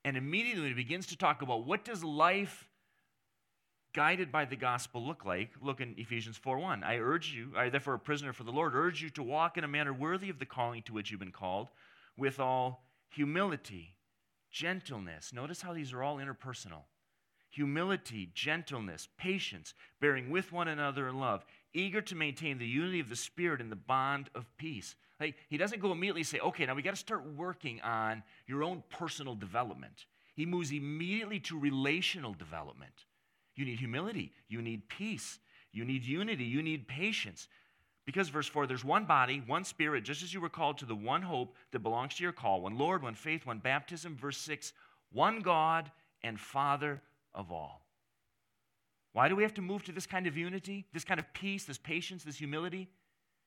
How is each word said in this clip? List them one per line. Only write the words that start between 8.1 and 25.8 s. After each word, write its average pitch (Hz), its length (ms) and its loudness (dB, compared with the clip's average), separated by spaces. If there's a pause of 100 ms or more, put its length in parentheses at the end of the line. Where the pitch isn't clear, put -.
for 113 120 -12
the 117 80 -4
Lord, 151 240 4
urge 160 260 4
you 156 80 -8
to 147 140 -6
walk 151 340 2
in 160 60 0
a - 20 0
manner 143 260 2
worthy 180 380 -2
of 147 80 -8
the 131 80 -6
calling 120 380 -2
to 113 80 -10
which 104 180 -4
you've 104 80 -6
been 92 140 -10
called, 98 380 -2 (460)
with 135 220 0
all 127 460 2 (240)
humility, 143 880 -2 (560)
gentleness." 123 800 -6
Notice 143 300 -8
how 180 100 -8
these 147 200 -4
are 127 120 -2
all 143 140 0
interpersonal. 123 640 -10 (640)
"Humility, 143 840 0
gentleness, 131 840 -4
patience, 180 580 -4 (240)
bearing 135 320 4
with 185 220 0
one 175 160 0
another 143 400 0
in 131 100 -4
love, 117 260 2 (280)
eager 190 300 0
to 190 120 -6
maintain 147 440 -2
the 117 80 -2
unity 165 340 2
of 127 80 -4
the 117 80 -6
Spirit 160 460 0
in 113 80 -8
the 104 60 -6
bond 135 580 2
of 120 240 -10
peace." 143 360 -8 (240)
Like, 151 160 0 (140)
he 147 80 0
doesn't 202 240 2